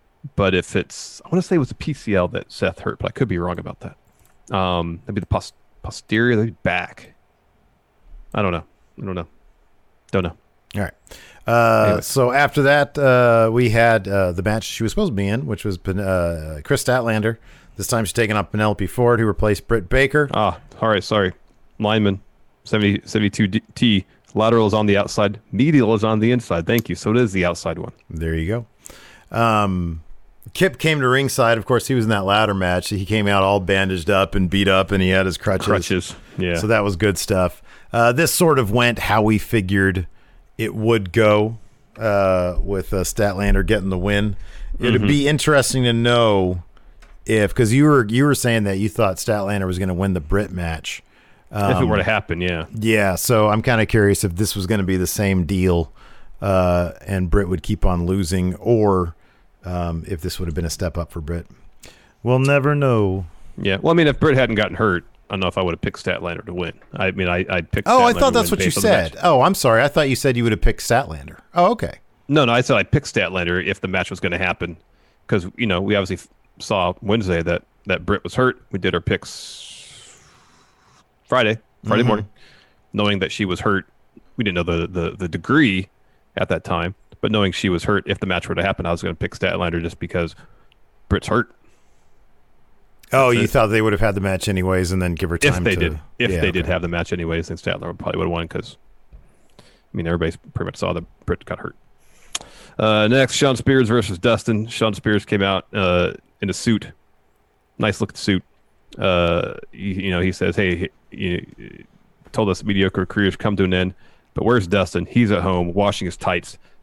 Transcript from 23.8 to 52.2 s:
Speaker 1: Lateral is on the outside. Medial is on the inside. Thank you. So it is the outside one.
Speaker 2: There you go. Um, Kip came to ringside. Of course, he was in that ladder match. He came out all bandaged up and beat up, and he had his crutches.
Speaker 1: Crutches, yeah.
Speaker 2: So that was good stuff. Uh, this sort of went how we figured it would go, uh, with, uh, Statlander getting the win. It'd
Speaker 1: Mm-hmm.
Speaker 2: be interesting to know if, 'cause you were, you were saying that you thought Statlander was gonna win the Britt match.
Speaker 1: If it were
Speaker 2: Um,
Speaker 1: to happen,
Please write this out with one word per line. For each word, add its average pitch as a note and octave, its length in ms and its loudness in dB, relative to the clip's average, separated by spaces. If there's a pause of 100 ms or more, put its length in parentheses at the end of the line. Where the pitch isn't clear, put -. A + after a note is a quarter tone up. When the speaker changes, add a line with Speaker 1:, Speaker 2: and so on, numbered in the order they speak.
Speaker 1:
Lateral A2 320 4
is G2+ 80 2
on G#2+ 120 2
the G2+ 100 4
outside. G#2 440 0 (120)
Medial B2 420 4
is G2+ 100 0
on A2 160 2
the A2+ 120 4
inside. F2 340 -2
Thank A#2 220 0
you. E2+ 60 -4
So - 160 -4
it A2 60 2
is A#2+ 160 2
the F#2 120 0
outside F2 340 -4
one. - 140 -12 (180)
Speaker 2:
There D#2+ 240 -4
you G2+ 320 -4 (640)
go. - 80 -6
Um, F#2+ 640 0 (520)
Kip F3+ 240 0
came D#3 220 0
to B2+ 80 2
ringside. B2+ 500 2
Of G2+ 80 -6
course, A#2+ 200 2
he C3+ 80 0
was A#2 100 2
in G#2+ 60 2
that G2+ 140 0
ladder G#2 300 2
match. F2+ 360 0
He G2 160 -4
came G#2 220 0
out G2+ 140 4
all G2 180 4
bandaged F#2+ 500 0
up G2 240 2
and F#2+ 160 2
beat G2 180 2
up, F#2+ 220 2
and F#2+ 120 2
he F#2 80 2
had F#2+ 160 2
his F2+ 100 -4
crutches. F#2+ 300 -2
Speaker 1:
Crutches, G2 480 -2 (240)
yeah. F2 180 -2
Speaker 2:
So F2+ 100 -2
that A2 160 2
was G2+ 140 -2
good G2 220 0
stuff. F#2 440 -2 (300)
Uh, A#2 200 4
this D#3 200 0
sort D#3+ 260 4
of G#2+ 120 0
went A#2+ 300 2
how G#2+ 220 2
we G#2+ 160 4
figured F#2+ 680 0 (520)
it A2+ 160 -4
would G#2+ 380 0
go, G#2+ 460 2 (400)
uh, F#2+ 640 2
with, F#2+ 320 -4
uh, F#2 100 0
Statlander G2+ 640 0
getting G2 240 0
the F#2 80 -2
win. G2+ 380 0 (440)
It'd A#2 220 2
Speaker 1:
Mm-hmm. G#2 40 0
Speaker 2:
be C#3+ 220 2
interesting C#3 560 2
to A#2+ 80 2
know A2 680 2 (640)
if, G#2+ 280 2
'cause A2+ 180 2
you C#3 120 6
were, C#3+ 220 6
you A#2+ 180 2
were D3 100 4
saying A2+ 300 0
that G2 140 -2
you G#2+ 100 0
thought G2 280 0
Statlander G2+ 500 -2
was F2+ 120 -2
gonna F#2 160 -2
win F#2+ 200 0
the F2 60 -2
Britt F#2+ 320 -2
match. E2+ 500 -8 (500)
Speaker 1:
If G2+ 280 0
it B2+ 40 2
were A2 100 2
Speaker 2:
Um, G2+ 40 2
Speaker 1:
to G2 60 0
happen, F#2+ 360 -2